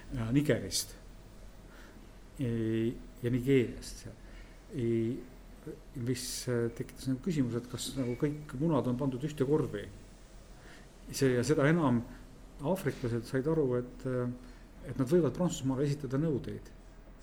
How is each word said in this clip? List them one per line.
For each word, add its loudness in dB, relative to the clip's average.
äh, 0
Nigerist. 4
Ei, 2
ja 0
Nigeeriast 4
seal. -12
Ei, 2
mis, -2
äh, 2
tekitas -8
nagu 0
küsimuse, 2
et -4
kas -6
nagu 0
kõik -2
munad 4
on 2
pandud 0
ühte 0
korvi. 2
See, 4
ja 4
seda 6
enam 6
aafriklased 0
said 0
aru, 4
et, -4
äh, 0
et -4
nad 2
võivad 6
Prantsusmaale 0
esitada 0
nõudeid. -2